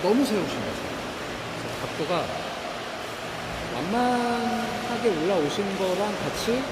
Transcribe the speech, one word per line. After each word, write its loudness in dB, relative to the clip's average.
너무 6
세우신 2
거죠. -2
그래서 -6
각도가 0
완만하게 2
올라오신 2
거랑 2
같이 0